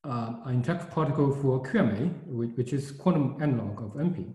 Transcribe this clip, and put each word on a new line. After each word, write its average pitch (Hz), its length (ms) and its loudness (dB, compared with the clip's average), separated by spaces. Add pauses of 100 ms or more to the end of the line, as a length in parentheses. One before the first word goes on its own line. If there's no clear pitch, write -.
uh, 120 300 -4 (100)
an 127 100 -2
intact 165 360 0
particle 143 440 2
for 131 280 2
Q - 180 2
M 120 100 4
A, 123 400 -2
which, 117 260 -2
which 127 160 0
is 135 200 -4
quantum 147 480 2
analog 117 420 0
of 110 180 -8
N 180 140 0
P. - 200 -6